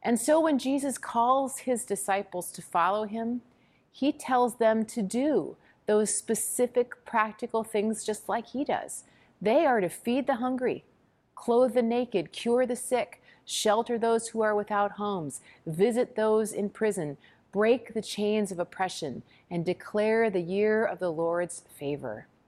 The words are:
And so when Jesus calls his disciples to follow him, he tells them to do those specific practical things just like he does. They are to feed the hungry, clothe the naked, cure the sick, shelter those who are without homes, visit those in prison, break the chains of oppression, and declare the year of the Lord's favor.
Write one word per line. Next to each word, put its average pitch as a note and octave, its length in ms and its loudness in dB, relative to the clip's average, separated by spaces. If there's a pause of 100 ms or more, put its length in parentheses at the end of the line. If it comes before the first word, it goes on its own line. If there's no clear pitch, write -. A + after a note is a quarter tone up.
And A#3 100 2
so D#4 220 4
when D#4 180 4
Jesus C4+ 380 -2
calls B3+ 600 0
his A#3+ 260 -2
disciples G3 680 -4
to F3 100 -14
follow F#3+ 420 0
him, A3+ 380 -4 (500)
he C#4 180 0
tells B3 440 0
them A3 320 2
to A#3 160 -4
do A3+ 540 0 (280)
those G#3+ 300 2
specific - 920 -2
practical A3 580 -2
things G#3+ 420 -2
just G#3+ 220 -6
like F#3 200 -2
he C4 180 -4
does. - 400 -6 (380)
They B3+ 240 4
are A#3+ 160 4
to F3 80 0
feed B3 360 -2
the C4+ 100 0
hungry, B3 480 -2 (500)
clothe A#3+ 400 2
the B3 80 4
naked, A3+ 500 0
cure B3 320 0
the B3 100 -4
sick, - 460 -4 (240)
shelter A3+ 540 0
those A3+ 300 0
who A3 120 -6
are G#3+ 140 2
without G3+ 380 0
homes, G3 500 -6 (240)
visit A3 500 2
those G#3+ 380 2
in G3+ 160 -4
prison, F#3+ 480 -2 (340)
break A3+ 400 2
the A3 80 -4
chains G#3 500 -2
of F3+ 80 -8
oppression, E3+ 640 -6 (280)
and E3+ 120 -2
declare G#3+ 680 0
the F#3 100 -2
year G#3 460 0
of - 140 -4
the F3+ 120 -2
Lord's E3+ 520 -2 (140)
favor. C#3 500 -6 (180)